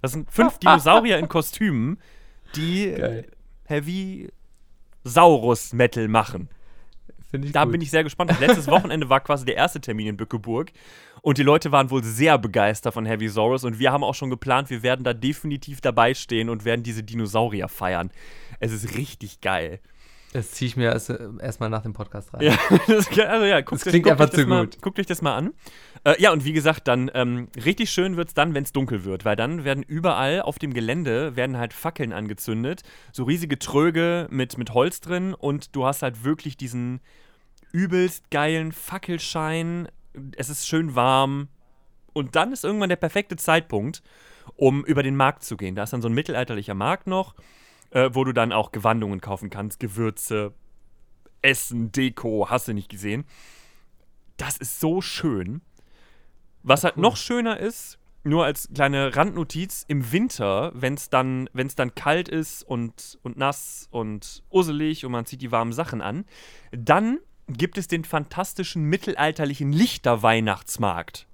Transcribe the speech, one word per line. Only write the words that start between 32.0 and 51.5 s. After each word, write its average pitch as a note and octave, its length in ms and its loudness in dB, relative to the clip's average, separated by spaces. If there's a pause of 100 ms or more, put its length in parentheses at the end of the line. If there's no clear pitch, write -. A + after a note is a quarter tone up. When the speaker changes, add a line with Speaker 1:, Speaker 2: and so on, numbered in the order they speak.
Speaker 1:
angezündet, A2 720 -6 (300)
so B2+ 120 -6
riesige D3+ 340 -2
Tröge E3 720 2
mit, B2+ 280 -4
mit A#2 160 -8
Holz C#3 260 2
drin F3+ 320 -4
und C#3+ 420 -6
du C3 120 0
hast C3+ 160 -2
halt A#2+ 200 -6
wirklich D3 360 -4
diesen B2 420 -8 (720)
übelst F3+ 580 0
geilen D#3+ 420 -2
Fackelschein. E3 1160 -6 (480)
Es B2+ 140 -8
ist - 180 -8
schön D#3+ 260 0
warm C3+ 540 2 (640)
und C3+ 240 -4
dann G3 160 2
ist - 120 -10
irgendwann G3+ 260 -2
der F3+ 60 0
perfekte F3+ 400 -4
Zeitpunkt, D#3 680 -2 (540)
um C#3 280 4
über C#3+ 180 2
den C3+ 140 0
Markt C#3 280 2
zu A2+ 120 -10
gehen. F#2+ 200 -6
Da G#2 80 -4
ist A2 80 -10
dann B2 100 -6
so A#2 60 -2
ein A2+ 60 0
mittelalterlicher A#2+ 600 -4
Markt B2+ 320 -2
noch, F#3+ 280 -4 (560)
äh, C3 220 2
wo C3 120 2
du C3 80 -2
dann A#2 200 2
auch G#2+ 200 0
Gewandungen G#2+ 480 0
kaufen G2 300 -8
kannst, G2+ 280 -10
Gewürze, G#2+ 760 -4 (880)
Essen, A#2+ 500 0